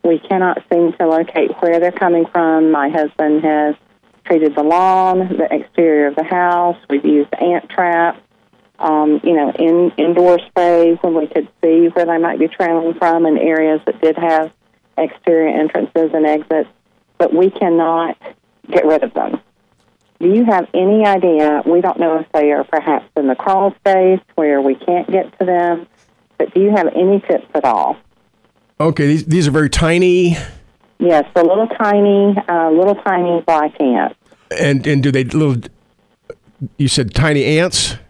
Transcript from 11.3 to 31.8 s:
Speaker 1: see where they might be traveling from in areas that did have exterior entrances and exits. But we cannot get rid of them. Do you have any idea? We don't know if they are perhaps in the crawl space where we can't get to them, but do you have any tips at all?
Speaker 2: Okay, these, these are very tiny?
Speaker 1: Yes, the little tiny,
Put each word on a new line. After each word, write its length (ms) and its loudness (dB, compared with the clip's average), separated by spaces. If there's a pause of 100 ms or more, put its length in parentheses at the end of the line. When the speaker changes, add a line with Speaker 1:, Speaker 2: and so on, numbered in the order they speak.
Speaker 1:
see 240 4
where 180 0
they 140 -2
might 220 -2
be 80 2
traveling 460 -2
from 320 0
in 120 2
areas 480 0
that 160 -6
did 160 0
have 320 -2 (480)
exterior 580 0
entrances 560 -2
and 140 0
exits. 420 -2 (480)
But 160 0
we 180 2
cannot 680 -2 (540)
get 140 0
rid 200 2
of 100 -10
them. 260 -6 (800)
Do 80 0
you 180 4
have 280 0
any 300 2
idea? 640 2
We 140 2
don't 180 -2
know 200 0
if 140 -6
they 200 2
are 120 -2
perhaps 420 -4 (100)
in 120 -2
the 60 0
crawl 460 -2
space 400 2 (140)
where 280 0
we 120 0
can't 360 -4
get 280 -4
to 60 -2
them, 420 -2 (520)
but 160 -4
do 60 2
you 100 2
have 240 2
any 260 2
tips 340 -4
at 100 -2
all? 320 0 (840)
Speaker 2:
Okay, 260 0
these, 200 0
these 220 0
are 20 0
very 200 0
tiny? 680 2 (640)
Speaker 1:
Yes, 260 2 (100)
the 100 4
little 240 2
tiny, 680 2 (140)